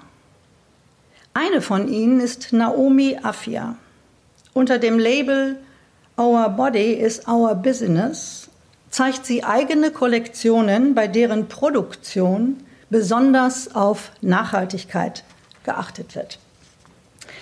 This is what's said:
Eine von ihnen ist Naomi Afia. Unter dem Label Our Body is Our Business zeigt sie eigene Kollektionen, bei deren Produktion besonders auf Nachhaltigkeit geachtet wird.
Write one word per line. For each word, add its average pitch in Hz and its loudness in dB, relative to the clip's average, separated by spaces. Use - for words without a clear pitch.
Eine 320 0
von 202 -2
ihnen 233 2
ist 240 -6
Naomi 269 4
Afia. 226 -8
Unter 262 2
dem 226 2
Label 269 0
Our 233 4
Body 220 0
is - -2
Our 233 2
Business 226 -2
zeigt 262 -2
sie 240 -2
eigene 302 2
Kollektionen, 233 2
bei 214 0
deren 220 0
Produktion 226 -2
besonders 254 2
auf 208 0
Nachhaltigkeit 185 -2
geachtet - -10
wird. - -14